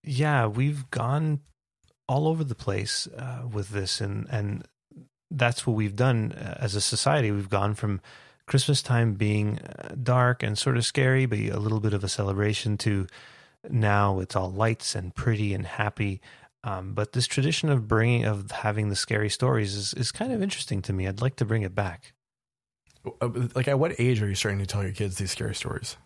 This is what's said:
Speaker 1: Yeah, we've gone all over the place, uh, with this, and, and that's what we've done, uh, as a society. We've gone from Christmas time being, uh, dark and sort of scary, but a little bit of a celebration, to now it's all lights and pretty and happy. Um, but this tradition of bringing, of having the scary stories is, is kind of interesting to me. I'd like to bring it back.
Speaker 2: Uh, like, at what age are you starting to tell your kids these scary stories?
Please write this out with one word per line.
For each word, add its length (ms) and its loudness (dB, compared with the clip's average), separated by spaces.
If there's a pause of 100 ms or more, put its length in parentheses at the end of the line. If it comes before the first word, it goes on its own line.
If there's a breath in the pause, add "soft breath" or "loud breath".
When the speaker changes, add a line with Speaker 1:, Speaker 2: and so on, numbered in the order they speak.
Speaker 1:
Yeah, 440 2
we've 440 -2
gone 500 0 (680)
all 180 2
over 160 2
the 120 -2
place, 540 -4
uh, 380 -10
with 220 -6
this, 320 -4
and, 300 -4
and 360 -2 (640)
that's 360 0
what 100 2
we've 200 0
done, 360 2
uh, 260 -10
as 160 -2
a 60 0
society. 500 2
We've 200 -2
gone 240 2
from 260 -2 (460 loud breath)
Christmas 340 4
time 320 4
being, 460 2
uh, 440 -12
dark 400 4
and 140 0
sort 220 0
of 80 0
scary, 400 4
but 120 0
a 200 -2
little 220 0
bit 120 2
of 100 0
a 60 -2
celebration, 680 0
to 300 0 (600 loud breath)
now 520 4
it's 160 -4
all 120 0
lights 460 0
and 180 -6
pretty 400 0
and 140 -4
happy. 540 -2 (420 loud breath)
Um, 320 -8
but 160 -2
this 160 0
tradition 420 0
of 200 2
bringing, 360 4
of 280 -2
having 380 0
the 40 0
scary 340 0
stories 460 0
is, 200 -6
is 180 -2
kind 200 -4
of 80 -2
interesting 420 -4
to 100 -4
me. 160 -2
I'd 120 -6
like 160 0
to 80 0
bring 180 0
it 120 -4
back. 380 -4 (1080)
Speaker 2:
Uh, 80 0 (280)
like, 100 0
at 140 2
what 180 0
age 240 2
are 60 0
you 80 0
starting 240 0
to 60 -2
tell 180 -2
your 80 -4
kids 240 -4
these 160 -4
scary 240 -4
stories? 500 -8